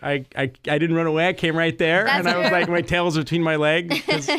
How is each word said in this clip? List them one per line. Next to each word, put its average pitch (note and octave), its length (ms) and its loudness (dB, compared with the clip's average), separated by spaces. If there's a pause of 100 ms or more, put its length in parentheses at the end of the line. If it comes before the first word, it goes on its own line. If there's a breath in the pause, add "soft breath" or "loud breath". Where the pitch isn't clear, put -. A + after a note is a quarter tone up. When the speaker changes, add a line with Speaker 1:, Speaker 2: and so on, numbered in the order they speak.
Speaker 1:
I, C#3 240 -4 (100)
I, C3+ 160 -2 (160)
I D3+ 120 0
didn't D#3+ 160 0
run E3 120 0
away. D#3+ 220 2
I F#3+ 40 0
came E3+ 220 -2
right E3 220 0
there. E3+ 260 2
Speaker 2:
That's C4+ 160 2
Speaker 1:
And F3 80 0
I F3 100 0
was F#3+ 120 0
Speaker 2:
true. F#3+ 100 2
Speaker 1:
like, E3+ 100 0
my F3 120 0
tail F3 240 0
was E3 100 0
between D#3 280 0
my D#3+ 120 2
legs. D#3+ 460 0
Speaker 2:
<laughs> - 40 -14
Speaker 1:
'Cause, D4 340 -2